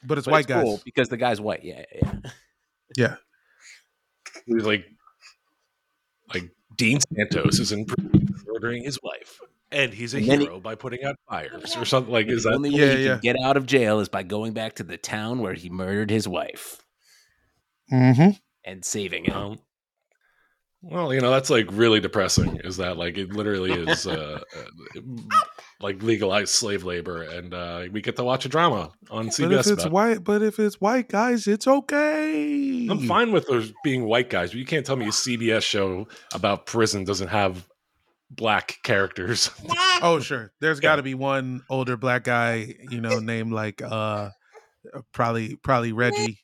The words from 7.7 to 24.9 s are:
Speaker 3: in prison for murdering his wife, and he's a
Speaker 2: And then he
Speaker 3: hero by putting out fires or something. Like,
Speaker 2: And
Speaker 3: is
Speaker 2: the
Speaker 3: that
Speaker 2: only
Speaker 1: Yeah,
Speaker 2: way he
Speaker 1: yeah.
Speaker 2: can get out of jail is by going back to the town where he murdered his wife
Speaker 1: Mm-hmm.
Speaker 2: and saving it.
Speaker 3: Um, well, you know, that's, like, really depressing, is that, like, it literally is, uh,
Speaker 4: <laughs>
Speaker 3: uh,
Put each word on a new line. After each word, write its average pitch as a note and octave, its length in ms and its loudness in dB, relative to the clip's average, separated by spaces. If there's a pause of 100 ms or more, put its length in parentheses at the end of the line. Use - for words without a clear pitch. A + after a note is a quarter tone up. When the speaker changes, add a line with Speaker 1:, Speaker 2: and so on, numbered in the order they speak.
Speaker 3:
in G#2+ 140 -4
prison - 420 2
for G2+ 240 -8
murdering A#2 320 -6
his C#3 180 -8
wife, - 380 -14 (320)
and C#3 200 2
he's A2 220 -8
a - 40 -2
Speaker 2:
And G#2+ 100 0
then C#3+ 120 6
he C#3+ 60 2
Speaker 3:
hero F#2+ 140 -12
by A2 140 -8
putting B2 300 -10
out C#3 120 -6 (120)
fires - 480 -8
or A#2+ 80 -4
something. B2+ 280 0
Like, A2+ 140 4
Speaker 2:
And A#2+ 80 0
Speaker 3:
is A2+ 100 0
Speaker 2:
the A2 60 4
Speaker 3:
that A#2 60 2
Speaker 2:
only C#3+ 140 0
Speaker 1:
Yeah, C#3+ 160 6
Speaker 2:
way C3+ 100 6
he C3+ 80 2
Speaker 1:
yeah. C3+ 100 4
Speaker 2:
can A#2 60 -6
get B2 220 2
out C3+ 140 4
of C3+ 100 0
jail A2+ 340 4
is G2 80 -2
by F#2+ 140 -6
going G#2 300 -6
back A2 240 -6
to - 80 -10
the E2+ 120 -12
town A2 440 -6
where F#2+ 140 -4
he E2+ 160 -14
murdered G2 400 -2
his G#2+ 180 0
wife - 540 -8 (1080)
Speaker 1:
Mm-hmm. C3 380 8 (340)
Speaker 2:
and F#2 200 -14
saving F2 420 -4
it. E2+ 60 0
Speaker 3:
Um, G2+ 260 -8 (1200)
well, E3 300 -4
you C3 80 2
know, B2 100 4
that's, C3 200 2
like, A2+ 220 6
really G#2+ 280 6
depressing, F2+ 640 0
is F2+ 140 -8
that, F2+ 180 -4
like, E2+ 220 -6
it F#2+ 160 -8
literally G2+ 380 -2
is, F2+ 340 -2
uh, D#2 420 -6
Speaker 4:
<laughs> - 80 -18
Speaker 3:
uh, - 440 -18 (800)